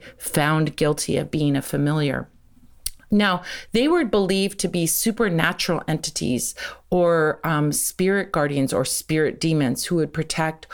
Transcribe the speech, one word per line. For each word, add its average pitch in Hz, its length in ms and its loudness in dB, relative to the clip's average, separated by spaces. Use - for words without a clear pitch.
found 156 600 0
guilty 151 400 0
of 156 140 -4
being 147 260 0
a 135 40 0
familiar. 143 680 -2
Now, 202 320 2
they 247 160 4
were 339 160 4
believed 196 540 2
to 180 100 -2
be 170 180 0
supernatural 175 1000 0
entities 160 680 -4
or, 170 540 2
um, 151 300 0
spirit 190 580 0
guardians 143 400 0
or 131 140 0
spirit - 540 -2
demons 151 460 0
who 180 120 0
would 151 160 0
protect 160 600 -4